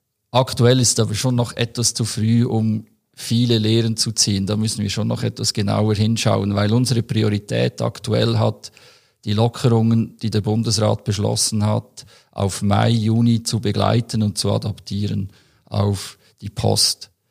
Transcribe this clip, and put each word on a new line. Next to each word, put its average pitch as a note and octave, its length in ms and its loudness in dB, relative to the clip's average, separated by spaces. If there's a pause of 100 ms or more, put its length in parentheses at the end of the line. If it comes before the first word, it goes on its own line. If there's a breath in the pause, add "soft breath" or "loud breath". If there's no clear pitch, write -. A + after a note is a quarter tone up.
(300 soft breath)
Aktuell B2+ 500 4
ist A#2+ 200 2
aber G#2+ 140 -2
schon B2+ 200 -2
noch A#2+ 180 -2
etwas A#2 420 -2
zu A#2 100 -4
früh, A2+ 400 2
um A2 420 -2 (280)
viele A#2 440 0
Lehren A2 380 0
zu - 160 -4
ziehen. G2 340 0
Da G#2 100 -2
müssen G#2+ 260 -2
wir G2+ 80 -2
schon A2 180 -4
noch A2 140 -4
etwas G#2+ 300 -2
genauer G#2+ 420 0
hinschauen, G#2+ 600 0
weil G#2 180 2
unsere A#2 300 2
Priorität A2 800 -2
aktuell A2+ 580 -2
hat, A2 340 -2 (520 loud breath)
die G#2+ 80 -2
Lockerungen, A2+ 840 2
die A2 120 -6
der G#2 120 0
Bundesrat G#2+ 640 0
beschlossen G#2 600 -2
hat, G#2+ 400 -4 (280 soft breath)
auf G2+ 280 -4
Mai, G2+ 300 4
Juni A#2 520 2
zu A2 180 -2
begleiten G#2 600 0
und G#2 140 -2
zu G2+ 160 -2
adaptieren G2+ 800 -4 (340 soft breath)
auf G2+ 540 -4 (240 soft breath)
die G#2 80 -10
Post. - 600 -2 (200)